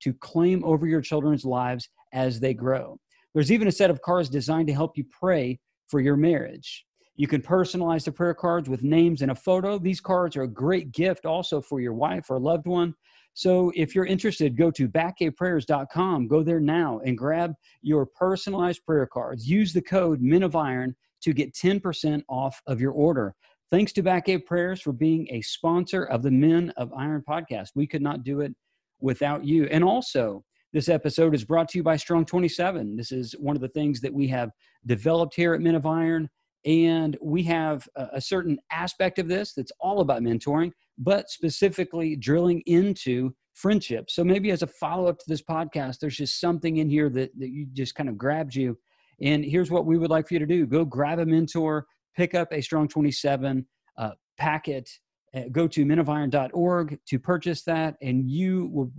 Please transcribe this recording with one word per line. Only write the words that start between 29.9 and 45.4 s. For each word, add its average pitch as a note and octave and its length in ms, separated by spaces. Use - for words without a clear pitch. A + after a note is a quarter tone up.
this D3+ 160
episode D#3+ 440
is B2 120
brought E3 240
to F3+ 100
you E3 60
by D#3+ 100
Strong E3 300
twenty-seven. E3+ 720
This A#2 160
is B2+ 260
one D3 160
of C3+ 80
the C3 60
things D3 320
that C3 120
we C#3 140
have B2 240
developed D3+ 520
here E3+ 180
at D#3+ 60
Men E3 160
of D3 100
Iron. E3 420
And E3 540
we E3 220
have D#3+ 520
a, C3 200
a C3+ 80
certain E3+ 340
aspect F3+ 460
of E3+ 100
this G3 240
that's B2+ 180
all G3 200
about C3+ 220
mentoring, C#3+ 500
but F#3 320
specifically E3+ 880
drilling E3 480
into D3 720
friendship. G3 580
So F3 140
maybe G3 260
as E3+ 120
a E3 40
follow-up F3 520
to - 100
this D3+ 140